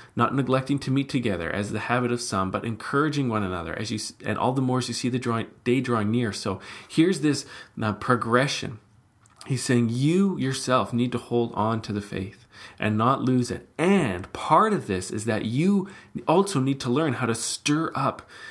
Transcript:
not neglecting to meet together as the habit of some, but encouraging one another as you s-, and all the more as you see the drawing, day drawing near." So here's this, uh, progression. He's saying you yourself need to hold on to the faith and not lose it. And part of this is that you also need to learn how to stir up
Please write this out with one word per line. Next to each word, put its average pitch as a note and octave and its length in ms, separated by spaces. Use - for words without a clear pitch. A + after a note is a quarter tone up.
not A#2 180
neglecting C3 460
to - 100
meet C3+ 200
together F#2+ 420
as G2+ 200
the G#2 100
habit A#2+ 300
of A#2+ 80
some, F#2+ 300
but G2+ 160
encouraging C#3 640
one G#2+ 140
another F2 340
as A2 140
you A2 60
s-, - 160
and G#2+ 140
all B2 140
the C3+ 80
more B2+ 180
as A#2+ 80
you A#2 80
see B2+ 140
the B2+ 100
drawing, A#2 260
day B2+ 180
drawing A#2 280
near." A2+ 240
So F#2+ 260
here's E3 340
this, D3 240
uh, A2 140
progression. A#2 840
He's B2 160
saying A#2+ 300
you E3 460
yourself C3 560
need A#2+ 180
to A#2+ 60
hold A#2 360
on A2 280
to - 100
the G#2 80
faith G2 460
and G#2+ 180
not B2 240
lose B2 300
it. - 160
And D3 540
part G3+ 400
of D#3 160
this F#2 240
is G#2+ 140
that A2 180
you F3 460
also E3 360
need C3+ 180
to B2+ 100
learn C#3 260
how A#2+ 100
to A2+ 100
stir - 580
up - 280